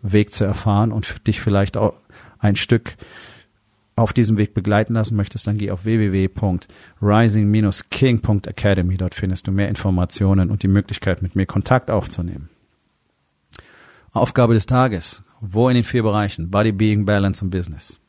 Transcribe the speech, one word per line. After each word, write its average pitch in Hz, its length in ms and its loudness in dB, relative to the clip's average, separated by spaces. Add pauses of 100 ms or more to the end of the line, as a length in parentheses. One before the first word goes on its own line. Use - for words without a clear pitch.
Weg 104 320 0
zu - 120 -2
erfahren 104 480 0
und - 340 -6
dich 110 140 -2
vielleicht 98 360 0
auch 107 180 0 (440)
ein 101 160 2
Stück - 400 -2 (1000)
auf 113 160 0
diesem 110 260 2
Weg 104 160 -2
begleiten 104 400 0
lassen 110 220 -2
möchtest, - 320 -4
dann 104 100 -2
geh 101 140 -4
auf 92 120 -8
w 113 140 0
w 104 140 2
w 95 160 2
punkt 92 400 -2 (340)
rising 104 480 4 (400)
king 123 300 2
punkt 104 260 -2
academy. 92 500 0
Dort 90 200 -4
findest 92 320 -4
du - 20 -2
mehr 98 180 0
Informationen 95 840 0
und 101 100 -4
die 95 60 0
Möglichkeit, 98 520 0
mit 95 140 -6
mir 92 120 0
Kontakt - 440 0
aufzunehmen. 87 580 -6 (1600)
Aufgabe 113 420 2
des 110 120 2
Tages. 123 560 -2 (180)
Wo 110 280 0
in 127 60 2
den 120 100 2
vier 120 200 -2
Bereichen? 101 460 -2
Body, 107 200 2
Being, 104 360 2
Balance 98 380 0
und 92 60 -2
Business. 87 480 -8 (100)